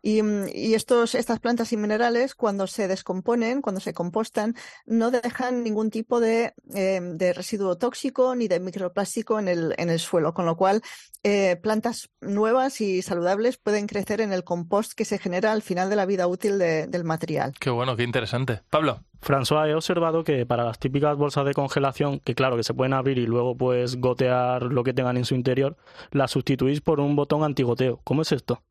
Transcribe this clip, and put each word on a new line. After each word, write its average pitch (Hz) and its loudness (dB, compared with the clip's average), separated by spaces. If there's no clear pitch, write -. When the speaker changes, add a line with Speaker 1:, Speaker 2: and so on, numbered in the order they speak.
Speaker 1:
Y, 214 2
mm, 208 -2
y 220 0
estos, 233 2
estas 233 0
plantas 233 -2
y 220 -2
minerales, 233 0
cuando 202 0
se 196 -4
descomponen, 226 -2
cuando 196 -4
se - -8
compostan, 214 -2
no 226 2
dejan 247 -2
ningún 220 0
tipo 226 -2
de, 233 0
eh, 190 0
de 180 0
residuo 185 -2
tóxico 254 0
ni 233 0
de 175 2
microplástico 190 -4
en 202 -2
el, 170 0
en 170 -2
el 165 2
suelo, 165 0
con 180 0
lo 165 2
cual, 190 4
eh, 196 4
plantas 220 -2
nuevas 226 0
y 190 0
saludables 196 0
pueden 208 0
crecer 202 -2
en 208 0
el 185 -2
compost 175 -2
que 226 -2
se 202 -2
genera 190 0
al 214 0
final 185 -2
de 208 0
la 196 2
vida 180 0
útil 196 0
de, 160 2
del 170 -4
material. 156 -2
Speaker 2:
Qué 139 -2
bueno, 123 0
qué 117 0
interesante. 123 -2
Pablo. 156 2
Speaker 3:
François, 147 2
he 151 2
observado 165 0
que 135 0
para 120 0
las 113 -6
típicas 143 0
bolsas 143 0
de 139 0
congelación, 139 0
que 123 -4
claro, 131 2
que 117 0
se 127 -4
pueden 131 0
abrir 135 0
y 117 0
luego, 120 0
pues, 123 0
gotear 127 2
lo 123 0
que 127 0
tengan 123 0
en 123 0
su 135 0
interior, 127 0
las 135 0
sustituís 135 0
por 151 2
un 143 2
botón 147 2
antigoteo. 127 0
¿Cómo 147 0
es - -2
esto? 123 -2